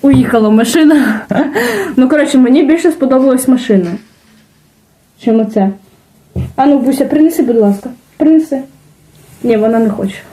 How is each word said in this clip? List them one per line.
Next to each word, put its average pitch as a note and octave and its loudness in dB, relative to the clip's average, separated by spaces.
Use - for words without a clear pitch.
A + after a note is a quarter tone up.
Уїхала B3+ 2
машина. A#3 2
Ну, C4 2
коротше, D4 0
мені B3+ 2
більше D#4 0
сподобалась C4 0
машина, G3 0
чим A3 0
оце. G3+ -2
А C4+ 2
ну, C#4+ 4
Буся, C4+ -2
принеси, D#4 0
будь A#3 0
ласка. G#3 0
Принеси. D#4 0
Ні, A#3 0
вона A3 0
не A3 0
хоче. G3 -8